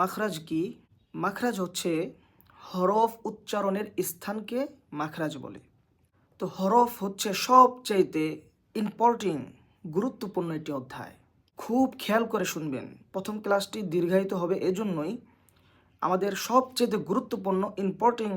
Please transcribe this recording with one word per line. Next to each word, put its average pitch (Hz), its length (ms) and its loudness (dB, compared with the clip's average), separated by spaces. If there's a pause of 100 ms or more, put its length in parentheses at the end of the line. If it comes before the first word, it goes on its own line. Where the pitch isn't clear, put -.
মাখরাজ 190 340 -2 (140)
কি? 160 140 -2 (520)
মাখরাজ 202 500 -2
হচ্ছে 175 280 -4 (680)
হরফ 202 500 2 (180)
উচ্চারণের 208 580 -2 (220)
স্থানকে 214 500 -6 (420)
মাখরাজ 160 340 -4 (100)
বলে। - 160 -14 (800)
তো - 40 -2 (120)
হরফ 233 360 4 (120)
হচ্ছে 196 240 -4 (200)
সবচাইতে 208 760 6 (500)
ইম্পর্টেন্ট, 208 720 0 (380)
গুরুত্বপূর্ণ 190 640 -2 (100)
একটি 156 200 -8
অধ্যায়। 127 360 -12 (440)
খুব 254 280 2 (160)
খেয়াল 220 300 2
করে 190 220 0
শুনবেন। 147 320 -6 (260)
প্রথম 196 220 -6 (100)
ক্লাসটি 202 340 0 (160)
দীর্ঘায়িত 185 460 2
হবে, 175 160 0 (140)
এজন্যই 185 440 -4 (880)
আমাদের 190 300 0 (160)
সবচেয়ে 240 500 2 (100)
গুরুত্বপূর্ণ 190 540 0 (220)
ইম্পর্টেন্ট 220 520 0